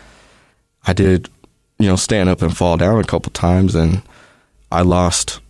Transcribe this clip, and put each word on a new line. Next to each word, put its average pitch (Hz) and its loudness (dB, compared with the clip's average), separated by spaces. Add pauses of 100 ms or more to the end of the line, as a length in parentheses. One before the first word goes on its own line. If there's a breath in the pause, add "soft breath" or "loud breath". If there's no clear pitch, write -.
(880 loud breath)
I 90 0
did, 92 0 (480)
you 107 2
know, 92 2
stand 92 0
up 87 0
and 85 -2
fall 87 0
down 104 2
a 98 0
couple - -4
times, 90 0
and 82 0 (680 soft breath)
I 87 0
lost 90 0 (100)